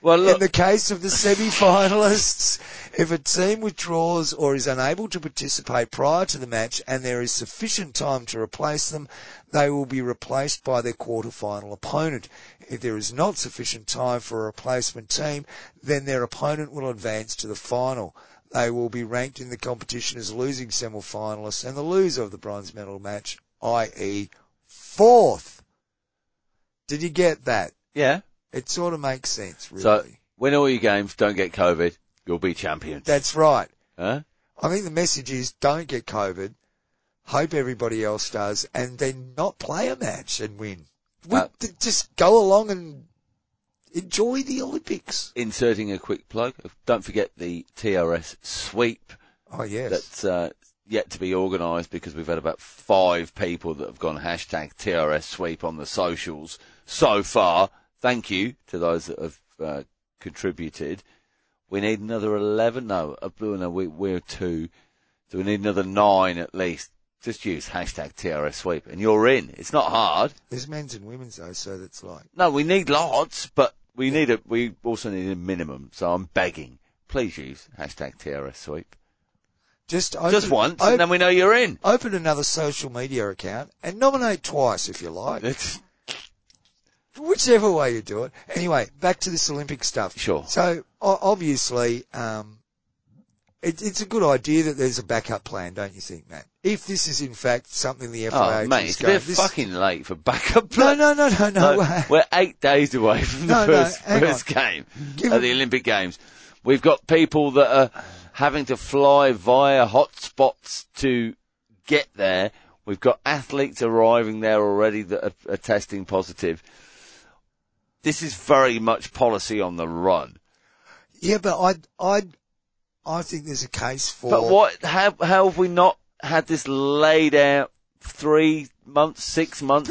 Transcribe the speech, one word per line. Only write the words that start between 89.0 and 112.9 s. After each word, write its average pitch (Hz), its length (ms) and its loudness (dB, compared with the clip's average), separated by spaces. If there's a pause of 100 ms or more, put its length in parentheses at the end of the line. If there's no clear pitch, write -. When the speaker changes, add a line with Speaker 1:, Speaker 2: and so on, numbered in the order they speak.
Speaker 2:
back 185 220 0
to - 80 -6
this 165 200 -4
Olympic 147 340 -8
stuff. - 340 -4
Speaker 1:
Sure. 80 300 -2
Speaker 2:
So, 175 360 0 (180)
o-, 196 200 2
obviously, 127 920 0
um, 107 460 -10 (1040)
it, 165 200 -4
it's 208 200 -6
a 208 40 -6
good 208 180 0
idea 143 400 4
that 151 140 -2
there's 127 200 0
a 120 60 -8
backup 110 400 -4
plan, 90 300 -10
don't 98 200 -10
you 95 80 -18
think, 87 280 -16
Matt? 76 160 -18 (180)
If 202 220 -2
this 190 220 -4
is 147 140 -4
in 131 120 -8
fact 123 340 -2
something 127 440 -8
the 113 140 -8
Speaker 1:
Oh, 113 40 -4
Speaker 2:
F 120 40 -6
I 110 300 2
H 120 60 -4
Speaker 1:
mate, 123 160 4
Speaker 2:
is 82 60 -6
Speaker 1:
it's - 80 -6
a - 40 -6
Speaker 2:
going, 196 120 6
Speaker 1:
bit 180 120 -2
Speaker 2:
this 175 120 0
Speaker 1:
fucking 147 340 0
late 90 320 0
for 92 100 -8
backup 123 480 2 (140)
Speaker 2:
No, 277 180 6
Speaker 1:
plan. - 40 -6
Speaker 2:
no, 294 140 6
no, 294 160 4
no, 208 200 2
no 165 240 6
Speaker 1:
No, 185 60 4
Speaker 2:
way. 170 300 0
Speaker 1:
we're 156 240 6
eight 180 280 2
days 143 320 4
away 110 300 4
from 151 240 -4
the 165 60 4
Speaker 2:
No, 220 120 6
no, 147 180 8
Speaker 1:
first, - 180 -2
Speaker 2:
hang - 200 2
Speaker 1:
first 147 260 2
Speaker 2:
on. 147 60 -4
Speaker 1:
game 104 320 0 (320)
Speaker 2:
Give 247 160 2
Speaker 1:
at 117 60 6
Speaker 2:
it - 20 0
Speaker 1:
the 123 100 2
Olympic 127 320 0
Games. 98 340 0 (460)
We've 131 180 4
got 156 260 4
people 156 440 4
that 131 240 6
are 135 280 4 (300)
having 143 320 0
to 123 120 -4
fly 139 540 4
via 127 560 4
hotspots - 1000 0 (120)
to 120 380 0 (520)
get 147 280 2
there. 95 360 0 (340)
We've 101 140 -6